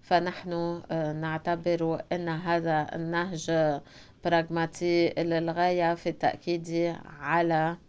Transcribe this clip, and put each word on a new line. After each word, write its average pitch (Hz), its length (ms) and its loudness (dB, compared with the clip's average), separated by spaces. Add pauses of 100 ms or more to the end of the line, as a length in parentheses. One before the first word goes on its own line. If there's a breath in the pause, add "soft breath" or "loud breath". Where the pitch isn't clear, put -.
فنحن، 170 800 0 (100)
آه، 156 220 -2
نعتبر 165 880 0 (100)
أن 175 180 -2
هذا 165 680 0
النهج 165 560 -2 (720 loud breath)
براغماتي 170 920 2
للغاية 170 800 2
في 170 140 -4
التأكيد 170 880 -2 (260)
على 165 560 2 (120)